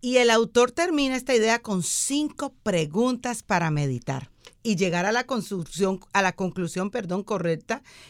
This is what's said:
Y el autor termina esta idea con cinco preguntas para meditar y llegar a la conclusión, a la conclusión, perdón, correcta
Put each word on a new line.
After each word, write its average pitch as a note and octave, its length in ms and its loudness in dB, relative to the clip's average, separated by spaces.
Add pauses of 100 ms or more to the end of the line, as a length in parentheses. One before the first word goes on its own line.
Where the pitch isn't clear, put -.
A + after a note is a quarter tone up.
Y B3 180 0
el A#3+ 120 6
autor A#3 420 4
termina D4 440 0
esta B3+ 180 0
idea A3+ 260 4
con G3 220 -2
cinco C#4+ 680 -2 (100)
preguntas A3+ 800 0
para E3+ 280 0
meditar C3+ 600 -4 (320)
y G#3+ 140 0
llegar F3 300 0
a G#3+ 60 0
la B3 120 0
conclusión, F#3+ 760 -4 (120)
a G3 100 2
la F#3 100 2
conclusión, F#3 580 -4
perdón, G3 320 -4
correcta F3 600 -4 (280)